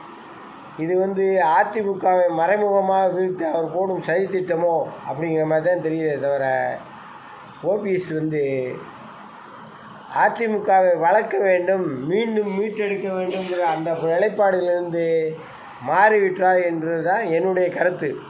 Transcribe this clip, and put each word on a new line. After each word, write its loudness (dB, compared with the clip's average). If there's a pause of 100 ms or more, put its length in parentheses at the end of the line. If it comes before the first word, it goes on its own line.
(760)
இது 0
வந்து 2
அ 4
தி -2
மு -2
கவை 4
மறைமுகமாக 2
வீழ்த்த -2
அவர் -2
போடும் -2
சதித்திட்டமோ 0 (260)
அப்படிங்கிற 0
மாதிரி 2
தான் 0
தெரியுதே -2
தவிர, 0 (840)
ஓ 0
பி -2
எஸ் -2
வந்து -2 (1400)
அ 4
தி -2
மு 0
கவை 4
வளர்க்க 2
வேண்டும், 2
மீண்டும் 0
மீட்டெடுக்க -2
வேண்டும்ங்கிற -4
அந்த 0
நிலைப்பாடுகளிலிருந்து 0 (520)
மாறிவிட்டார் 4
என்பது -2
தான் 0
என்னுடைய 2
கருத்து. -2 (140)